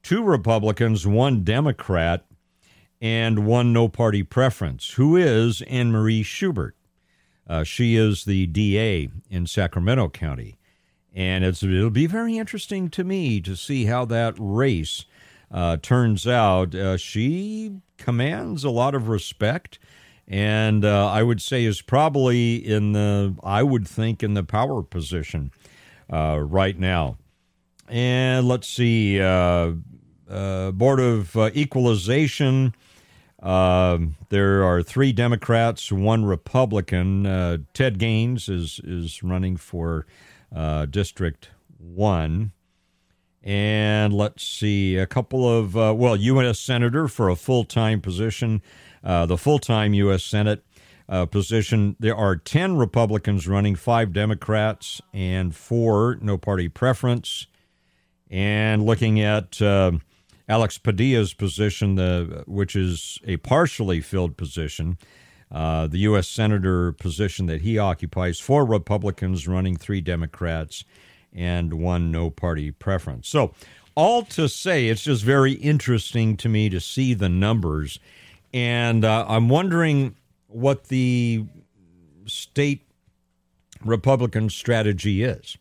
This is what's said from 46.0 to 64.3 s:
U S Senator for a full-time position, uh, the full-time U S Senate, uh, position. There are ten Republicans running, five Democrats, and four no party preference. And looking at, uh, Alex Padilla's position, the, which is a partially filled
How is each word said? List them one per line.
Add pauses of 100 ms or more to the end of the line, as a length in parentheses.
U
S
Senator
for
a
full-time
position, (420)
uh,
the
full-time
U
S
Senate, (460)
uh,
position.
There
are
ten
Republicans
running,
five
Democrats, (100)
and
four
no
party
preference. (840)
And
looking
at,
uh, (540)
Alex
Padilla's
position,
the,
which
is
a
partially
filled